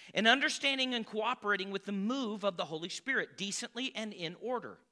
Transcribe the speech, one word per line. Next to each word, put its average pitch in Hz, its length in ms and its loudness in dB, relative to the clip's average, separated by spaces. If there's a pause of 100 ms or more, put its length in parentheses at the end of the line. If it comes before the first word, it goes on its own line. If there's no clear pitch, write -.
(140)
in 220 140 6
understanding 269 640 4
and 226 100 0
cooperating 208 680 0
with 196 120 -4
the 202 80 -4
move 208 520 0
of 196 120 0
the 180 100 -2
Holy 160 220 -6
Spirit 220 480 -2
decently 233 600 -4
and 214 160 -4
in 175 280 -6
order. 202 380 -4 (140)